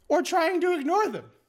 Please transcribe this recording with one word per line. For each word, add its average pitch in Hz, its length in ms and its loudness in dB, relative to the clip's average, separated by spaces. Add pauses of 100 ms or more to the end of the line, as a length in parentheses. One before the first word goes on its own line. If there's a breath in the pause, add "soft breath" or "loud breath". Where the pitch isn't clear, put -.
or 302 140 2
trying 349 400 0
to 359 160 0
ignore 349 300 0
them. 196 180 -8 (240)